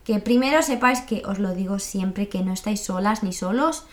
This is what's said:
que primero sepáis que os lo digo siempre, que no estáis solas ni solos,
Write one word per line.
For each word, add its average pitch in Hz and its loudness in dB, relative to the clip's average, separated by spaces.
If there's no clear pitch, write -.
que 214 2
primero 262 4
sepáis 254 2
que - -4
os 196 -4
lo 190 0
digo 190 -2
siempre, 196 -2
que 190 -2
no 185 0
estáis 202 -2
solas 202 -2
ni 185 -2
solos, 196 0